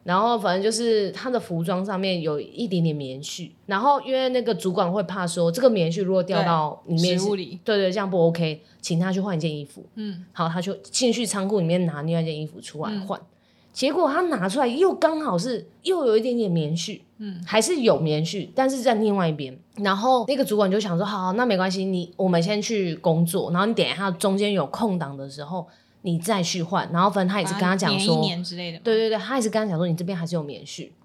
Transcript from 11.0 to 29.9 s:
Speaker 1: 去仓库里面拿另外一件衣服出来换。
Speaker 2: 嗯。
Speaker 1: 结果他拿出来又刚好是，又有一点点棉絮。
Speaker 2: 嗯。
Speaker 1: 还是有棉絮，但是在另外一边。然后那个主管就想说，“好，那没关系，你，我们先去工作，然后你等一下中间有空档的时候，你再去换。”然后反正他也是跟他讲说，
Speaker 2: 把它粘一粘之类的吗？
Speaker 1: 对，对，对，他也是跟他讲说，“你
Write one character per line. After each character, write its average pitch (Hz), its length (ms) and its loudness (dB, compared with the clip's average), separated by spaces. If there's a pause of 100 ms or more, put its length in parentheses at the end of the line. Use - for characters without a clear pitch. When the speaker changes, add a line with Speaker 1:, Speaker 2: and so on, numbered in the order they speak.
Speaker 1:
去 233 140 -2
仓 190 220 -2
库 208 100 0
里 170 80 2
面 180 180 2
拿 147 180 -4
另 160 120 -2
外 165 80 2
一 - 20 -2
件 160 100 -4
衣 151 120 -8
服 160 140 -14
出 - 260 -14
来 214 140 -6
换。 196 180 -6
Speaker 2:
嗯。 - 80 -20 (460)
Speaker 1:
结 277 200 0
果 320 180 2
他 302 120 0
拿 220 260 0
出 220 120 -2
来 254 80 2
又 311 260 2
刚 320 260 2
好 240 160 -2
是， 220 320 -4 (140)
又 339 240 0
有 220 100 6
一 226 40 4
点 240 160 0
点 220 120 0
棉 165 260 0
絮。 175 260 -6 (180)
Speaker 2:
嗯。 196 260 -10
Speaker 1:
还 220 160 2
是 311 200 0
有 190 180 6
棉 151 260 0
絮， 180 300 -6
但 262 160 2
是 262 120 -4
在 240 120 4
另 208 220 2
外 180 120 2
一 156 40 0
边。 139 260 -8 (200)
然 196 160 2
后 233 340 2
那 277 80 0
个 254 80 2
主 208 120 -2
管 202 140 4
就 196 80 2
想 196 180 -2
说 175 80 2
，“好， 190 280 -2
那 233 120 0
没 220 120 2
关 185 120 2
系， 190 160 -4
你， 180 320 -4
我 190 120 2
们 170 120 4
先 208 220 0
去 196 320 -2
工 165 320 2
作， 170 240 -2
然 175 100 0
后 202 60 2
你 226 80 0
等 180 100 2
一 127 100 0
下 196 180 -2
中 190 260 0
间 208 140 0
有 180 160 0
空 202 280 -2
档 139 200 -6
的 135 120 -10
时 143 160 -14
候， 165 220 -8 (360)
你 170 160 -2
再 196 240 0
去 170 200 -2
换。” 165 300 -2
然 170 100 2
后 202 80 6
反 190 160 2
正 - 40 2
他 202 100 0
也 - 60 0
是 - 80 -4
跟 202 80 -2
他 185 140 2
讲 185 220 0
说， - 180 2
Speaker 2:
把 156 60 2
它 - 0 -
粘 - 20 2
一 - 60 0
粘 180 140 -6
之 175 120 -10
类 175 160 -8
的 165 60 -12
吗？ - 60 -20
Speaker 1:
对， 226 100 2
对， 220 160 2
对， 220 80 0
他 208 180 -4
也 254 60 0
是 214 80 0
跟 220 120 0
他 220 60 -2
讲 175 100 -2
说 175 100 0
，“你 165 60 0